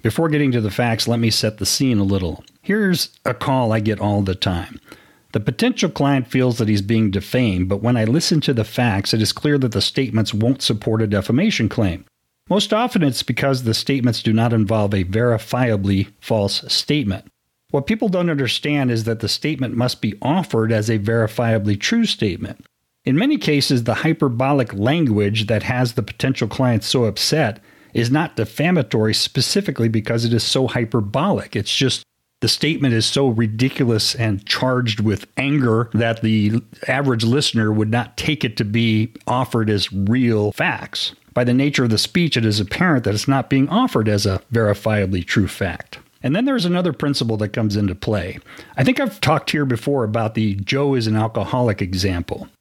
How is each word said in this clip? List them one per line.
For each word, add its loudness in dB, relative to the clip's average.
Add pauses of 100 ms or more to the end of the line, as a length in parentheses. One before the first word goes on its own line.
Before 0
getting 2
to 2
the 0
facts, -2
let 0
me 2
set -2
the -4
scene 0
a 2
little. -2 (180)
Here's 0 (160)
a -2
call 0
I 2
get -2
all 2
the 0
time. -4 (500)
The -2
potential 0
client 0
feels 2
that 2
he's 2
being 2
defamed, 0
but -2
when 2
I 2
listen 2
to 0
the 0
facts, 0
it 2
is 0
clear 0
that 0
the 0
statements -2
won't 0
support 0
a 0
defamation 2
claim. -2 (460)
Most 2
often, 2
it's 0
because 0
the 0
statements 0
do 2
not 2
involve 2
a 0
verifiably 0 (100)
false -2
statement. -2 (460)
What 0
people 0
don't 0
understand 0
is -2
that -2
the -2
statement -4
must -2
be -2
offered 0
as 0
a 2
verifiably 0
true 0
statement. -4 (400)
In 2
many 2
cases, 0
the 0
hyperbolic 0
language 0
that 0
has 0
the -2
potential -2
client 0
so 2
upset 0 (320)
is 0
not 0
defamatory 0
specifically 0
because -2
it 2
is 2
so 0
hyperbolic. -2
It's -4
just 0 (360)
the -2
statement 0
is 2
so 2
ridiculous 0
and -2
charged 0
with 0
anger 0
that 0
the 2 (260)
average 0
listener 2
would 0
not -2
take -2
it -4
to -2
be 2 (160)
offered 0
as 0
real 2
facts. -4 (200)
By 2
the 2
nature 2
of 2
the 2
speech, 0
it 2
is 2
apparent 0
that 0
it's -4
not 0
being 2
offered 0
as 0
a 0 (120)
verifiably 0
true 0
fact. -8 (220)
And -2
then 0
there's 0
another 0
principle -2
that -2
comes -2
into 0
play. -4 (380)
I 2
think 2
I've -4
talked 0
here 0
before 0
about -2
the 0
Joe 0
is 0
an 2
alcoholic 0
example. -4 (140)